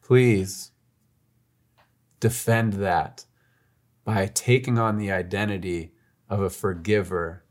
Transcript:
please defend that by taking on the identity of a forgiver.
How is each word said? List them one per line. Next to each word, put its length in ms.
please 680
defend 540
that 520
by 240
taking 500
on 200
the 140
identity 840
of 120
a 100
forgiver. 1000